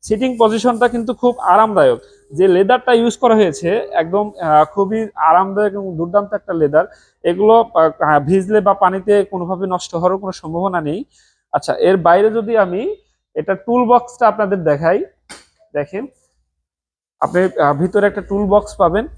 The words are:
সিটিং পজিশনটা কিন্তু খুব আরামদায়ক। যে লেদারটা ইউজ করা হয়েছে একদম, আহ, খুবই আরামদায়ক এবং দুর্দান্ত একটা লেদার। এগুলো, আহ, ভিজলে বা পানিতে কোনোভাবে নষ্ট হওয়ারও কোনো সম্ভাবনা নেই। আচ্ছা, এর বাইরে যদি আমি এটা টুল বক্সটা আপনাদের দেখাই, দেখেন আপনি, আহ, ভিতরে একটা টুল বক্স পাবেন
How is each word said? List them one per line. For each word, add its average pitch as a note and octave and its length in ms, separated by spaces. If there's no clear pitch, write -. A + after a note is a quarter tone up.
সিটিং A#3+ 380
পজিশনটা A3+ 480
কিন্তু A#3 260
খুব B3 240
আরামদায়ক। F3+ 600
যে F3+ 160
লেদারটা G3+ 440
ইউজ A#3 240
করা A#3 180
হয়েছে F#3+ 580
একদম, F3+ 380
আহ, D#3 240
খুবই G3+ 500
আরামদায়ক F#3+ 580
এবং G3 240
দুর্দান্ত G3 380
একটা G3 180
লেদার। D#3 320
এগুলো, G#3+ 520
আহ, D3+ 440
ভিজলে F#3+ 420
বা G3 140
পানিতে G3 500
কোনোভাবে F#3 420
নষ্ট F3+ 280
হওয়ারও F3+ 240
কোনো G3 140
সম্ভাবনা F3 480
নেই। D#3+ 240
আচ্ছা, - 220
এর F#3 220
বাইরে F3+ 340
যদি A3 260
আমি G#3 400
এটা D#3 200
টুল A#3 340
বক্সটা A#3+ 400
আপনাদের G3+ 360
দেখাই, D#3+ 400
দেখেন F3 340
আপনি, F3+ 400
আহ, C#3+ 140
ভিতরে F#3 320
একটা G3+ 140
টুল G3 260
বক্স G3+ 300
পাবেন G3 420